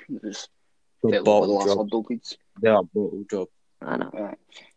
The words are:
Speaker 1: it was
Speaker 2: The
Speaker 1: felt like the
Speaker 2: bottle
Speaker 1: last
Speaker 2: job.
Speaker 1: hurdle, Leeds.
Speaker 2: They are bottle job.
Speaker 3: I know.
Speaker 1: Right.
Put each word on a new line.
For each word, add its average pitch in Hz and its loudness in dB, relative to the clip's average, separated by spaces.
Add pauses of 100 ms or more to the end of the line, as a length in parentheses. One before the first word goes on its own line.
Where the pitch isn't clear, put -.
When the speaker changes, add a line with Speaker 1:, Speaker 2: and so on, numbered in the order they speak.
Speaker 1:
it - -10
was - -12 (540)
Speaker 2:
The 113 4
Speaker 1:
felt - 2
like 104 2
the - -4
Speaker 2:
bottle 104 4
Speaker 1:
last 98 0
Speaker 2:
job. 101 2
Speaker 1:
hurdle, 107 -2
Leeds. - -10 (240)
Speaker 2:
They 110 4
are 101 6
bottle 98 -4
job. 95 -4 (340)
Speaker 3:
I 123 -4
know. - -6
Speaker 1:
Right. 101 -10 (380)